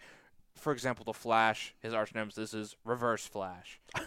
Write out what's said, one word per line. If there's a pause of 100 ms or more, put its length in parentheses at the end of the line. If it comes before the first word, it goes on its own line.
(560)
for
example,
the
Flash,
his
arch
nemesis
is
Reverse
Flash. (280)